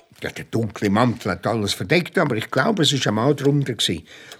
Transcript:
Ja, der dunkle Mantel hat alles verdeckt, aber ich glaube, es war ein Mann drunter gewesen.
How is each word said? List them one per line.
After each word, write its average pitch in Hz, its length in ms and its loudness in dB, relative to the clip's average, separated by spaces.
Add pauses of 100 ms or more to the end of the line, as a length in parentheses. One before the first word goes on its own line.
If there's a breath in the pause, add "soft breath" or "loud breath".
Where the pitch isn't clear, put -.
(220)
Ja, - 60 -6
der - 160 -10
dunkle 110 460 -2
Mantel 110 420 2
hat 87 140 -6
alles 104 260 0
verdeckt, 156 460 0
aber 143 180 2
ich - 140 -6
glaube, 180 320 0
es 143 100 4
war 131 180 0
ein 104 40 0
Mann 127 200 2
drunter 139 380 2
gewesen. 92 320 -4 (340 loud breath)